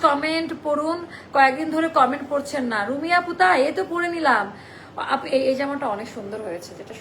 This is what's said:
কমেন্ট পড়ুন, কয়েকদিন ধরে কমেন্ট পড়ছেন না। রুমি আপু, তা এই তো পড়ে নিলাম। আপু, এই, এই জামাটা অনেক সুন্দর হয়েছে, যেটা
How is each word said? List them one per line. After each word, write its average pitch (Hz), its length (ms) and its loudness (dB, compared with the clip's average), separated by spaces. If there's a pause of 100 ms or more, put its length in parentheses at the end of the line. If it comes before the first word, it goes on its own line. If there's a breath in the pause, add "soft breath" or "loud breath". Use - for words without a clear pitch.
কমেন্ট 311 440 2 (160)
পড়ুন, 302 340 0 (360 loud breath)
কয়েকদিন 269 400 4
ধরে 320 120 2 (120)
কমেন্ট 269 320 2
পড়ছেন 285 400 -2
না। 214 80 0 (100)
রুমি 294 200 -2 (100)
আপু, 349 120 -2 (100)
তা 370 60 6 (180)
এই 320 120 0
তো 381 140 -2
পড়ে 349 240 0
নিলাম। 247 300 2 (680 loud breath)
আপু, - 120 -4 (100)
এই, 269 140 4
এই 262 100 2
জামাটা 277 360 -4
অনেক 220 200 -10
সুন্দর 214 320 -8
হয়েছে, 175 300 -10
যেটা - 240 -16